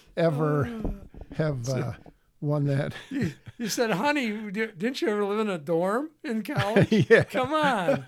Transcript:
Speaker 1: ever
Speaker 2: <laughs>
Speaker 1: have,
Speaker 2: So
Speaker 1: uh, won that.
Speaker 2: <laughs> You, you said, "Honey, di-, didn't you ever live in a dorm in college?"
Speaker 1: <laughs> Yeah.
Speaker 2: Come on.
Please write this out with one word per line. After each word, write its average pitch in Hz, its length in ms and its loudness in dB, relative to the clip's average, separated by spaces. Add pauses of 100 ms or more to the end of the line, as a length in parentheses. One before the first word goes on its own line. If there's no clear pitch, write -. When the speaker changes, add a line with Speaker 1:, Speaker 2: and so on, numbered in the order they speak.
(160)
Speaker 1:
ever 151 540 2 (400)
Speaker 2:
<laughs> - 260 -16
Speaker 1:
have, 143 300 -2
Speaker 2:
So 131 120 -2
Speaker 1:
uh, 123 160 -4 (480)
won 147 240 0
that. 143 360 0
Speaker 2:
<laughs> - 80 -20
You, 240 220 -4 (260)
you 240 100 -6
said, 220 240 0
"Honey, 254 380 0 (220)
di-, 220 160 -2
didn't 214 340 -4
you 339 80 0
ever 208 160 0
live 208 140 -2
in 214 100 0
a 185 80 -2
dorm 180 520 0 (140)
in 220 200 -2
college?" 214 480 2
Speaker 1:
<laughs> 208 180 4
Yeah. 214 140 8
Speaker 2:
Come 262 300 -2
on. 262 540 2